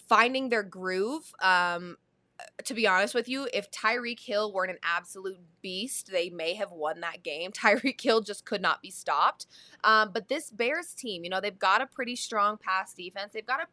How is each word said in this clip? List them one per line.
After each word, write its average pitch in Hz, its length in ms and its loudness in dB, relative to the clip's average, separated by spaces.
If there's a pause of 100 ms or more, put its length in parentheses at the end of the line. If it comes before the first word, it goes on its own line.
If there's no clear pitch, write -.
finding 254 400 4
their 220 160 0
groove. 190 760 -4
Um, 175 560 2 (680)
to 254 100 -6
be 220 120 2
honest 190 280 4
with 233 140 0
you, 269 240 -4
if 196 180 -4
Tyreek 233 500 -2
Hill 208 320 -2
weren't 185 180 0
an 175 120 -10
absolute 180 560 -4 (240)
beast, 196 500 -6
they 180 180 0
may 170 240 -4
have 202 180 -6
won 160 280 -4
that 170 220 -8
game. 165 300 -6
<laughs> - 0 -
Tyreek 233 480 2
Hill 226 200 4
just 208 240 -6
could 202 180 -4
not 165 200 2
be 185 80 -16
stopped. 170 560 0 (380)
Um, 214 280 6
but 214 160 -4
this 294 220 -2
Bears 277 440 -2
team, 185 300 -8
you 175 60 -8
know, 190 100 0
they've 196 180 -4
got 202 220 6
a 262 60 -2
pretty 247 300 -6
strong 214 420 0
pass 190 360 -4
defense. 196 380 -10
They've 220 140 -10
got 269 160 -2
a 339 100 -8